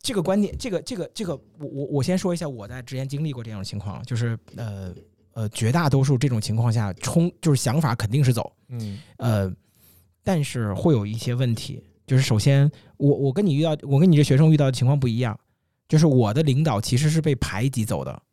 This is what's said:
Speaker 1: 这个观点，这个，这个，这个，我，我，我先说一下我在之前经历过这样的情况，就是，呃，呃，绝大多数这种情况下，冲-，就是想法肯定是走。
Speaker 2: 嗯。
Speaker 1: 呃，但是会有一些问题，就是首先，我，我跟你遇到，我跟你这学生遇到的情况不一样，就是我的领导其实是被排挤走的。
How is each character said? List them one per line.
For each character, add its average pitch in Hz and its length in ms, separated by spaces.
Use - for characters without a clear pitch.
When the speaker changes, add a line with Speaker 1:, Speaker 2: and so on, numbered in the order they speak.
Speaker 1:
这 262 120
个 190 100
观 190 180
点， 202 160
这 247 120
个， 170 120
这 247 140
个， 170 180
这 220 120
个， 165 100
我， 147 80
我， 139 180
我 139 180
先 180 140
说 180 160
一 170 40
下 165 100
我 113 200
在 123 140
之 123 140
前 131 120
经 143 160
历 156 80
过 120 120
这 110 80
样 104 80
的 95 60
情 104 120
况， 101 260
就 120 120
是， 117 240
呃， 98 380
呃， 107 160
绝 110 220
大 165 180
多 131 140
数 135 140
这 143 100
种 117 140
情 107 140
况 117 160
下， 104 220
冲-， 175 380
就 151 120
是 127 80
想 147 180
法 135 140
肯 107 160
定 139 140
是 127 100
走。 - 180
Speaker 2:
嗯。 113 300
Speaker 1:
呃， 104 340
但 175 200
是 110 300
会 151 200
有 104 120
一 104 80
些 120 220
问 123 180
题， - 300
就 131 100
是 131 60
首 110 160
先， 139 300
我， 143 160
我 135 200
跟 202 120
你 160 80
遇 143 80
到， 156 220
我 139 160
跟 180 120
你 156 40
这 147 80
学 139 120
生 156 140
遇 156 80
到 143 80
的 135 60
情 123 140
况 139 140
不 131 80
一 113 120
样， 120 180
就 156 100
是 160 100
我 120 260
的 143 80
领 147 220
导 113 180
其 123 160
实 151 120
是 160 120
被 151 140
排 113 340
挤 120 160
走 80 180
的。 65 180